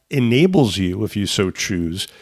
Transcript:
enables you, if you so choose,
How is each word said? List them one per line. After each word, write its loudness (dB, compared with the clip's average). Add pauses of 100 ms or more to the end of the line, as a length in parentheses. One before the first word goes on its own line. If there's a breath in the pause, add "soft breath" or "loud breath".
(120)
enables 4
you, -2
if -8
you -2
so 0
choose, -6 (140 loud breath)